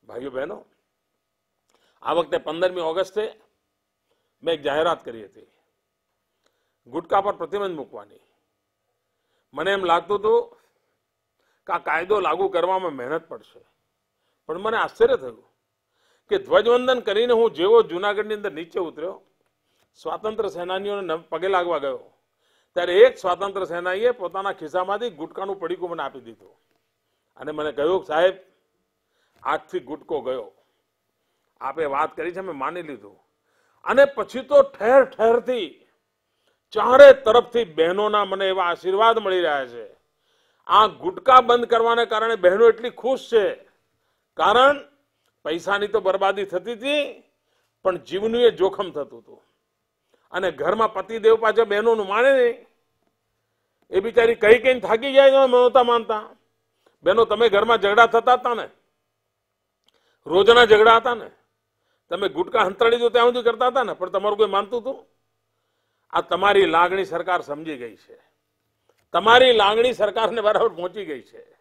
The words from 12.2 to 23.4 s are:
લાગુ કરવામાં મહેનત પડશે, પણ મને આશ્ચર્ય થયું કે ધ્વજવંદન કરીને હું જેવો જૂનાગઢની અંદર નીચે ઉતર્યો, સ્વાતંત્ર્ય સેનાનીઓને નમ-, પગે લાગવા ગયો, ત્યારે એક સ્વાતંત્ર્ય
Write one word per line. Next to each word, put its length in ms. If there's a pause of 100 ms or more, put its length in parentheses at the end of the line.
લાગુ 280
કરવામાં 460
મહેનત 340
પડશે, 320 (840)
પણ 120
મને 180
આશ્ચર્ય 400
થયું 340 (800)
કે 100
ધ્વજવંદન 640
કરીને 320
હું 180
જેવો 320
જૂનાગઢની 520
અંદર 180
નીચે 280
ઉતર્યો, 420 (720)
સ્વાતંત્ર્ય 540
સેનાનીઓને 520
નમ-, 220
પગે 260
લાગવા 300
ગયો, 320 (600)
ત્યારે 260
એક 200
સ્વાતંત્ર્ય 460